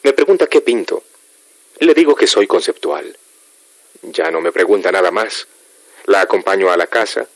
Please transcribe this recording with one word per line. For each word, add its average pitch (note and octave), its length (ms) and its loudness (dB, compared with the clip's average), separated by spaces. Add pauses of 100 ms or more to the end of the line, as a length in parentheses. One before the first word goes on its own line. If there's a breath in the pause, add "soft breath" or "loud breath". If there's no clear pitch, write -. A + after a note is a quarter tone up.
Me C#3 100 4
pregunta E3+ 360 2
qué D3 140 2
pinto. G#2 420 -4 (720)
Le D#3 160 4
digo D3 220 4
que G#2 100 2
soy G2+ 220 0
conceptual. D2+ 680 -4 (880)
Ya E2 300 -6
no E2 100 -4
me E2+ 100 -2
pregunta F#2 400 0
nada F2+ 200 0
más. G#2 360 -6 (580 soft breath)
La G2 160 2
acompaño F#2+ 500 0
a F2 60 2
la E2+ 100 0
casa. A2+ 480 -4